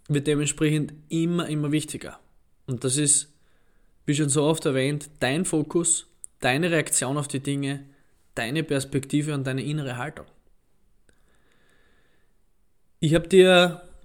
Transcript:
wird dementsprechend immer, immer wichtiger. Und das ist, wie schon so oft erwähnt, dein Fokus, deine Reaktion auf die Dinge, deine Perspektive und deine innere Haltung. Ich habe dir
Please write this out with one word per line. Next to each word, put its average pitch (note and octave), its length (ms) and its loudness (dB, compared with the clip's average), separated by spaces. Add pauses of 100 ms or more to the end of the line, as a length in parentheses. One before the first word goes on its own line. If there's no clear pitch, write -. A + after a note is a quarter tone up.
wird C#3+ 200 0
dementsprechend D3+ 640 0 (140)
immer, E3+ 400 0
immer D3 240 -2
wichtiger. D3+ 480 -6 (460)
Und B2 180 -6
das C3 140 0
ist, D3 340 2 (720)
wie D3+ 100 2
schon D3+ 120 2
so C#3+ 160 2
oft D#3+ 220 2
erwähnt, C#3+ 440 0 (120)
dein C#3+ 240 0
Fokus, - 600 -2 (340)
deine C#3+ 280 2
Reaktion D3 480 0
auf C#3 120 -4
die C#3 100 -4
Dinge, C#3 460 -4 (500)
deine B2+ 280 -2
Perspektive C#3+ 720 -2
und C3+ 140 -4
deine C3 160 -4
innere C#3+ 320 -6
Haltung. B2 300 -10 (2750)
Ich D#3 160 2
habe E3 140 0
dir F3+ 580 6 (180)